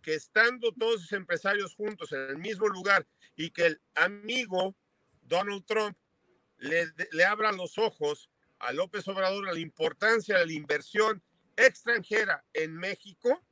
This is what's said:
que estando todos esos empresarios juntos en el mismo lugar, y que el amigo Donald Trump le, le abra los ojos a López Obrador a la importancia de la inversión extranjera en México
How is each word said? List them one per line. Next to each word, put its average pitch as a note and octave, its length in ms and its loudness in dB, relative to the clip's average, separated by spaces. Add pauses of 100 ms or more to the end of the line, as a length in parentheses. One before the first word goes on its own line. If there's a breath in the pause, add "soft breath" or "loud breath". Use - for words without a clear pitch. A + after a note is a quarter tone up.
que D#3+ 120 -4
estando A3+ 580 2
todos A3+ 300 -2
esos E3 120 -8
empresarios G3 640 -2
juntos G#3 360 -8
en C#3 100 -6
el C3+ 160 -8
mismo G#3 300 -4
lugar, F#3+ 380 2 (300 soft breath)
y D#3+ 160 -8
que E3+ 140 0
el D#3+ 160 2 (140)
amigo G3+ 800 -2 (480)
Donald F#3+ 420 -2
Trump G#3+ 320 -2 (600)
le, D#3+ 340 -2 (200)
le E3 140 4
abra G#3+ 260 2
los F3+ 260 -8
ojos D3+ 520 -2 (280)
a B2 140 -4
López F3 380 -4
Obrador F#3+ 400 -2
a F3+ 40 -4
la E3 60 -4
importancia F#3+ 760 0
de E3+ 80 4
la E3 80 -6
inversión D#3 680 0 (360)
extranjera G#3+ 960 2
en D#3+ 240 -4
México G3+ 760 -2